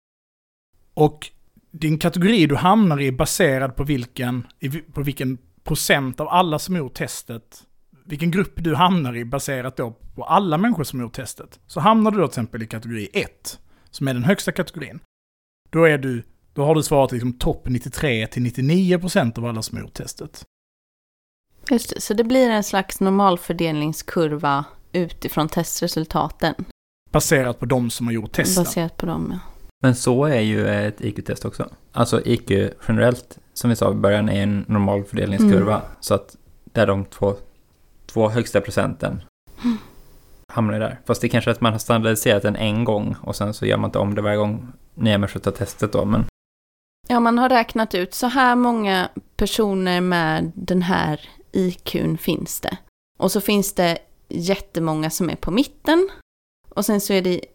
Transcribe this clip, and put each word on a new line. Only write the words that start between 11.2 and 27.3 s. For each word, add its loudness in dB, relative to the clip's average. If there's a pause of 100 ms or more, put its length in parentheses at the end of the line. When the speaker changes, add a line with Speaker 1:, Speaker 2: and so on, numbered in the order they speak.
Speaker 1:
Så -8
hamnar 4
du 0
då 4
till -6
exempel -6
i -8
kategori -8
ett, -8 (320)
som -4
är -2
den -2
högsta 0
kategorin. -8 (720)
Då 4
är 4
du, -4 (300)
då -2
har 4
du 4
svarat 4
liksom -2
topp -2
nittiotre -2
till -4
nittionio 2
procent 0
av -4
alla -6
som -10
har -10
gjort -18
testet. -14 (1300)
Speaker 2:
Just 0
det, -8
så -4
det 2
blir 4
en 2
slags -4
normalfördelningskurva 0 (280)
utifrån -2
testresultaten. -2 (560)
Speaker 1:
Baserat 2